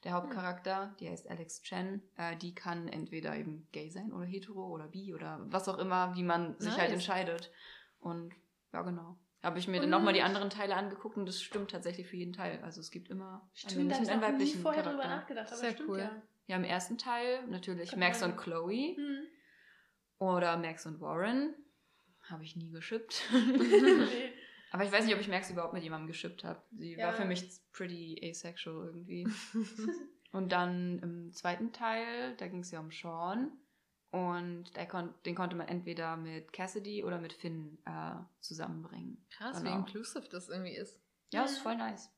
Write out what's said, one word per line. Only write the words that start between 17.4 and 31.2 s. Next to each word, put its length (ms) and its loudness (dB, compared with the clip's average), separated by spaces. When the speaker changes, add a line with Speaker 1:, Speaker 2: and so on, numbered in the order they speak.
Speaker 1:
natürlich 420 -4
Speaker 3:
Kann 80 -4
Speaker 1:
Max 220 6
Speaker 3:
man 100 4
Speaker 1:
und 80 -2
Chloe. 580 0
Speaker 3:
Mhm. 300 -4
Speaker 1:
Oder 380 4
Max 280 -4
und 140 -8
Warren. 540 0
Habe 160 -8
ich 100 -12
nie 160 -6
geschippt. 560 -4
<laughs> 60 0
Speaker 3:
<laughs> 0 -
Nee. 1000 10
Speaker 1:
Aber 140 2
ich 80 2
weiß 140 8
nicht, 80 8
ob 80 2
ich 60 -2
Max 220 0
überhaupt 220 -2
mit 100 -4
jemandem 260 -6
geschippt 360 -8
hab. 220 -8
Sie 180 -8
Speaker 3:
Ja. 120 0
Speaker 1:
war 80 4
für 100 2
mich 180 2
pretty 500 -6
asexual 680 -6
irgendwie. 380 -6
Speaker 3:
<laughs> 800 -4
Speaker 1:
Und 200 0
dann 460 2
im 340 -6